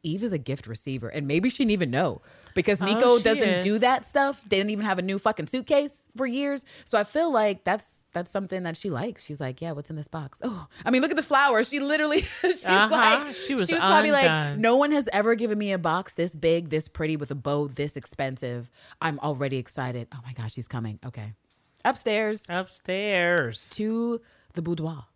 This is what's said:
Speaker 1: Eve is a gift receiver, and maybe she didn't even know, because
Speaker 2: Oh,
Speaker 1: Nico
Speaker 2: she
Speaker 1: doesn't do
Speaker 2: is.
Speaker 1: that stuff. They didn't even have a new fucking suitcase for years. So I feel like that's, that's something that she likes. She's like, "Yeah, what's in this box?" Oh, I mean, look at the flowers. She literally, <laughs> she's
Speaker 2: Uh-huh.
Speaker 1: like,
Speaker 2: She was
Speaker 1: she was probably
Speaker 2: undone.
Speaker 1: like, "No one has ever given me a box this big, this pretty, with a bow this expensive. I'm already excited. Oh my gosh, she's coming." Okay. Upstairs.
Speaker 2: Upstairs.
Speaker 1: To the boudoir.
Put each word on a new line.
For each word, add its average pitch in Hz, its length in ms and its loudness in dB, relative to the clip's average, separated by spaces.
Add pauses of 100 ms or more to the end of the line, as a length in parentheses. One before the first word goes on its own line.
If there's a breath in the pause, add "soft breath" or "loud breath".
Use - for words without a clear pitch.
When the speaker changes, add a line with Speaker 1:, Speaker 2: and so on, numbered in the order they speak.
Speaker 1:
Eve 185 200 -4
is 214 80 -2
a 156 60 -2
gift 131 280 -6
receiver, 117 420 -8
and 143 200 -6
maybe 175 200 2
she 254 140 -4
didn't 220 80 2
even 175 220 2
know, 147 300 0 (340 loud breath)
because 190 260 2
Speaker 2:
Oh, 196 40 0
Speaker 1:
Nico 240 320 6
Speaker 2:
she 208 40 2
Speaker 1:
doesn't 196 400 4
do 202 140 2
Speaker 2:
is. 214 60 2
Speaker 1:
that 247 220 4
stuff. 277 440 0
They 196 80 2
didn't 202 140 0
even 208 140 -4
have 190 140 0
a 180 40 -2
new 190 140 -2
fucking 202 300 -2
suitcase 285 680 0
for 262 100 -2
years. 277 380 -4 (200 loud breath)
So 226 140 0
I 208 60 2
feel 320 260 0
like 214 320 2
that's, - 400 -4 (100)
that's 175 160 -6
something 185 360 -6
that 165 120 -6
she 196 140 -6
likes. 165 340 -6
She's 147 160 -12
like, 131 220 -8
"Yeah, 165 80 -6
what's 147 200 -10
in 160 60 -10
this 151 120 -10
box?" 151 340 -12
Oh, 185 240 -8 (180 loud breath)
I 220 60 0
mean, 254 120 4
look 294 100 0
at 302 40 0
the 311 60 0
flowers. 269 460 4
She 285 100 -4
literally, 302 440 2 (100)
<laughs> - 80 -12
she's 370 240 0
Speaker 2:
Uh-huh. 196 260 6
Speaker 1:
like, 262 460 4
Speaker 2:
She - 180 -4
was 185 140 0
Speaker 1:
she - 60 2
was - 100 2
probably - 260 6
Speaker 2:
undone. 160 400 4
Speaker 1:
like, 143 80 -4
"No 226 180 4
one 285 140 4
has 285 220 2
ever 214 240 2
given 214 200 -2
me 208 140 -2
a 190 80 0
box 170 360 -2
this 170 200 -2
big, 165 360 2
this 156 180 -2
pretty, 156 280 -2
with 147 140 -8
a 143 60 -6
bow 143 320 -2
this 143 280 -6
expensive. 127 720 -8 (320 loud breath)
I'm 151 200 -2
already 139 380 -2
excited. 123 540 -8
Oh 135 140 -16
my 131 60 -12
gosh, 113 220 -8
she's 123 120 -10
coming." 113 400 -8
Okay. 110 280 -12 (500)
Upstairs. 220 640 0
Speaker 2:
Upstairs. 180 1300 -2
Speaker 1:
To 226 460 -2 (340 soft breath)
the 170 80 -6
boudoir. 160 420 -6 (120)